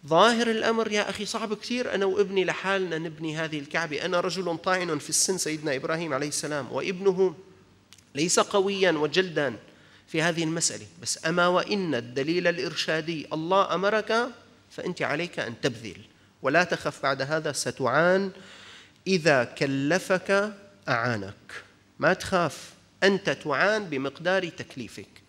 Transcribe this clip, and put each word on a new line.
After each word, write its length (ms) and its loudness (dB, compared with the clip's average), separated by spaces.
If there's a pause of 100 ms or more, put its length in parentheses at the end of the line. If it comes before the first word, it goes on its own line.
ظاهر 440 6
الأمر 420 0
يا 180 0
أخي 160 -6
صعب 280 -6
كثير 400 -4
أنا 100 0
وابني 400 2
لحالنا 540 -2
نبني 380 -8
هذه 220 -4
الكعبة. 460 -4
أنا 160 0
رجل 380 -2
طاعن 400 0
في 120 -8
السن 280 0
سيدنا 380 -2
إبراهيم 380 -2
عليه 140 -2
السلام، 440 -6
وابنه 640 2 (800)
ليس 260 2
قوياً 520 4
وجلداً 640 0 (520)
في 140 0
هذه 220 2
المسألة، 420 -2 (160)
بس 240 -6
أما 200 4
وإن 480 2
الدليل 520 -2
الإرشادي 840 -2
الله 420 2
أمرك، 540 0 (420)
فأنت 320 -6
عليك 360 -2
أن 220 -6
تبذل، 400 -6 (420)
ولا 220 4
تخف 380 -4
بعد 200 0
هذا 300 -2
ستعان 800 2 (760)
إذا 380 4
كلفك 1080 0 (360)
أعانك. 460 0 (640)
ما 140 4
تخاف، 580 -2 (320)
أنت 280 4
تعان 540 0
بمقدار 640 -2
تكليفك. 580 -12 (220)